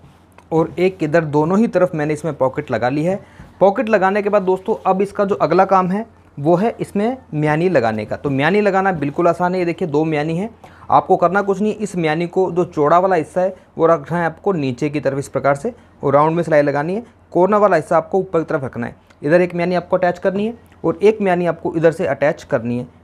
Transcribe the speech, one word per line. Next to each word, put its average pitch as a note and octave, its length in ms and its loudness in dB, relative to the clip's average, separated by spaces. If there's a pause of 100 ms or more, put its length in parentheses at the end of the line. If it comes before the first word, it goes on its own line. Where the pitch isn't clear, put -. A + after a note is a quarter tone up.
(520)
और D#3+ 260 0
एक F#3 240 0
इधर, D#3+ 240 2
दोनों D3+ 320 2
ही A3+ 100 4
तरफ F3+ 260 0
मैंने D3+ 200 -2
इसमें D3 220 -6
पॉकेट C3 340 -2
लगा A#2 180 0
ली D3+ 160 -2
है। F#3+ 160 -2 (400)
पॉकेट G3+ 280 2
लगाने G3+ 340 2
के G3+ 60 -2
बाद G3+ 140 2
दोस्तों, F#3 340 -2 (100)
अब F#3+ 160 2
इसका G3+ 220 -2
जो G3 120 -2
अगला E3+ 300 2
काम F#3 240 2
है G#3 160 -4 (320)
वो D3+ 180 2
है A3 240 0
इसमें G#3+ 360 -2 (180)
म्यानी D3+ 340 0
लगाने A2+ 380 0
का। G2+ 100 -8
तो C#3+ 140 -4
म्यानी D3+ 300 0
लगाना G3 320 0
बिल्कुल D3+ 360 -2
आसान F3+ 260 0
है। F#3 40 -2
ये F3 60 0
देखिए, E3+ 240 -4
दो D3 160 0
म्यानी D#3+ 320 -4
है, G3+ 120 -6 (420)
आपको D3+ 260 4
करना F3+ 260 2
कुछ G3 180 -2
नहीं। G#3+ 160 -2
इस G#3+ 200 -8
म्यानी E3 300 -2
को, F#3 260 -2
जो E3+ 140 0
चौड़ा D#3 320 2
वाला F#3 180 2
हिस्सा E3 240 -2
है, F#3+ 140 -2 (220)
वो D#3+ 100 2
रखना D#3+ 320 0
है E3+ 80 0
आपको E3 260 -4
नीचे D3 380 -2
की D3 100 -4
तरफ C3+ 180 -2
इस C#3 100 -8
प्रकार C#3 260 0
से A3 180 -8 (300)
और C#3 120 0
राउंड D#3 220 4
में E3+ 60 0
सिलाई D#3+ 200 4
लगानी D3 320 -2
है। A#3+ 100 -8 (280)
कॉर्नर F#3+ 240 2
वाला G3+ 200 4
हिस्सा D#3+ 200 0
आपको D#3+ 220 0
ऊपर F#3 200 -2
की D#3 60 -2
तरफ D3+ 200 -4
रखना A#2 220 -8
है। - 100 -14 (260)
इधर E3 180 4
एक F3 140 0
म्यानी F3 200 -2
आपको F3 220 -2
अटैच F3 220 0
करनी G3+ 280 -2
है A#3+ 80 -6 (300)
और E3 160 -2
एक G#3+ 220 2
म्यानी F3 240 0
आपको - 300 -4
इधर D#3+ 160 4
से E3 140 -4
अटैच C#3+ 380 -2
करनी A#2+ 340 -4
है। - 80 -8 (180)